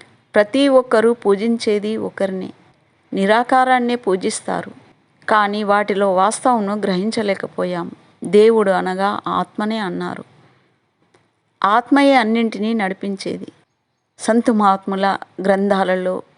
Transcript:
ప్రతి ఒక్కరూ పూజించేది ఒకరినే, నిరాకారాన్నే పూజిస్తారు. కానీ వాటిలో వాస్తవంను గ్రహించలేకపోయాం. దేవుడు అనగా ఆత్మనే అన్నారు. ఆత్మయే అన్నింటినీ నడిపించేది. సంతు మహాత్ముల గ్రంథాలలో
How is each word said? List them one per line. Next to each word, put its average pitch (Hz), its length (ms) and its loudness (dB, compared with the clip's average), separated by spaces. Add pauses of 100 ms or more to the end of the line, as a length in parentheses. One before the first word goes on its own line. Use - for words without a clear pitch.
(340)
ప్రతి 214 340 2
ఒక్కరూ 247 460 4
పూజించేది 214 840 -2
ఒకరినే, 190 540 -6 (600)
నిరాకారాన్నే 240 840 2
పూజిస్తారు. 185 720 -4 (580)
కానీ 208 360 0
వాటిలో 202 500 0
వాస్తవంను 208 600 0
గ్రహించలేకపోయాం. 190 1120 -4 (420)
దేవుడు 214 400 4
అనగా 185 400 -2 (180)
ఆత్మనే 208 500 -4
అన్నారు. 180 460 -8 (1400)
ఆత్మయే 254 520 2
అన్నింటినీ 220 600 0
నడిపించేది. 190 720 -6 (720)
సంతు 233 340 2
మహాత్ముల 196 540 0 (360)
గ్రంథాలలో 190 720 0 (220)